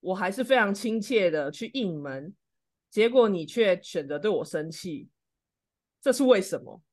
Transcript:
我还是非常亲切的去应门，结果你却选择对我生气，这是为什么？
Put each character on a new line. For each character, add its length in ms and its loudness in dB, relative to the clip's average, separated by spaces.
我 140 -4
还 160 -2
是 140 -4
非 100 2
常 200 4
亲 260 -4
切 300 2
的 200 -2
去 220 -10
应 260 -4
门， 360 -10
结 180 4
果 180 6
你 200 -2
却 360 2
选 240 -6
择 120 -6
对 120 -2
我 140 0
生 260 -6
气， 380 -12
这 100 2
是 120 2
为 180 6
什 200 -6
么？ 200 -20